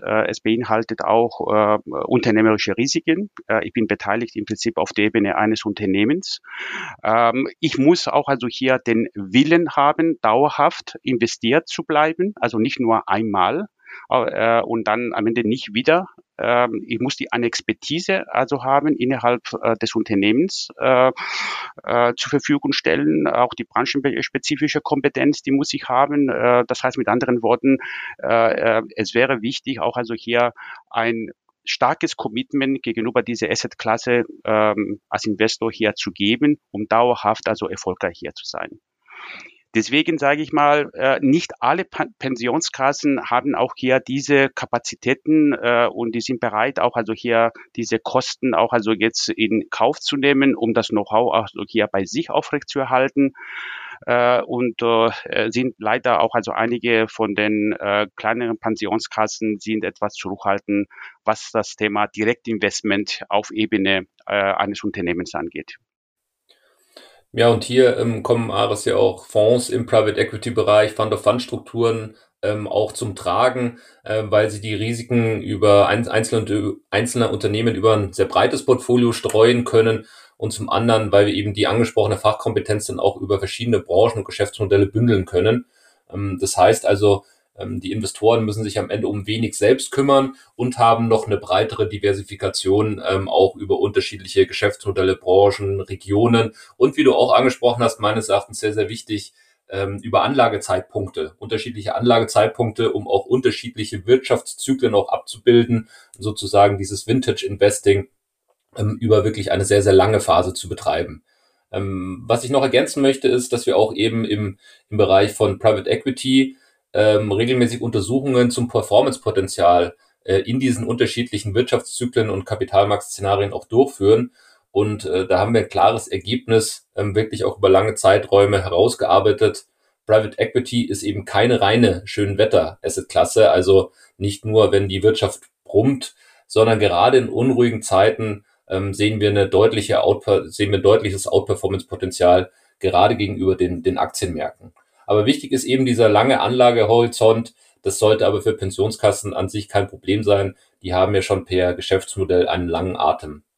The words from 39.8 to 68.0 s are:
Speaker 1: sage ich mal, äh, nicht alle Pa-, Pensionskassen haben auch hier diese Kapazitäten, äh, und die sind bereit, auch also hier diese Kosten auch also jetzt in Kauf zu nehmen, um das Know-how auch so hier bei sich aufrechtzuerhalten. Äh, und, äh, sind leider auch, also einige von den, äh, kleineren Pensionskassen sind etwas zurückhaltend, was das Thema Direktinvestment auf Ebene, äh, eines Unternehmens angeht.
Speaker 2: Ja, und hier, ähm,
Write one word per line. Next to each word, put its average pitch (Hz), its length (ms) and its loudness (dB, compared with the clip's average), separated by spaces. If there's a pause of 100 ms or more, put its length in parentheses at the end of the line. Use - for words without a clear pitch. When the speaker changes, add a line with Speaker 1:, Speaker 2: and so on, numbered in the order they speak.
Speaker 1:
sage 143 240 0
ich 139 100 -10
mal, 147 420 2
äh, 135 260 0
nicht 143 400 0
alle 156 240 0
Pa-, - 220 -8 (120)
Pensionskassen 131 1120 -4
haben 127 240 0
auch 120 220 -4
hier 127 240 0
diese 135 480 0
Kapazitäten, 143 1040 -2
äh, 120 340 2
und 113 300 -4
die 117 40 -4
sind 120 200 -6
bereit, 113 400 -2
auch 117 160 0
also 110 160 -4
hier 117 400 0 (240)
diese 113 240 -2
Kosten - 540 -2
auch 104 180 0
also 110 180 0
jetzt 110 380 -2
in 110 420 -2
Kauf 123 300 -2
zu - 160 -6
nehmen, 139 400 2
um 113 180 -2
das 113 140 0
Know-how 107 460 0
auch 101 120 0
so - 220 -12
hier 107 180 -2
bei 98 180 -2
sich 131 260 -6
aufrechtzuerhalten. 135 1040 -2 (720)
Äh, 120 360 2
und, 123 400 -4
äh, 113 680 0
sind 120 280 -2
leider 110 420 0
auch, 107 140 0
also 113 180 -2
einige 117 540 0
von 110 280 -4
den, 107 440 0
äh, 101 280 0 (100)
kleineren 113 420 -4
Pensionskassen 107 1000 -4
sind 110 240 -4
etwas 101 300 -6
zurückhaltend, 98 720 -4 (360)
was - 280 -4
das - 240 -4
Thema 104 320 -2
Direktinvestment 104 1200 -4
auf 104 240 -2
Ebene, 98 540 0 (200)
äh, - 60 -6
eines 101 500 -2
Unternehmens 90 520 -6
angeht. 78 420 -10 (1600)
Speaker 2:
Ja, 117 180 4
und 110 120 2
hier, 123 340 4
ähm, 120 280 -2